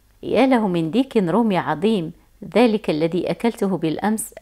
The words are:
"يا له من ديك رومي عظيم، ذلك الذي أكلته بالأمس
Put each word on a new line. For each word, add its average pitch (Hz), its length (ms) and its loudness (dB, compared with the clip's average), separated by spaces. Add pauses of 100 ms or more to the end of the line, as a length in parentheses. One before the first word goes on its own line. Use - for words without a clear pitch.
(220)
"يا 233 240 2
له 233 220 2
من 170 220 0
ديك 247 260 0
رومي 196 420 2
عظيم، 160 540 -2 (440)
ذلك 226 340 2
الذي 165 400 -2
أكلته 196 460 -2
بالأمس 170 640 -4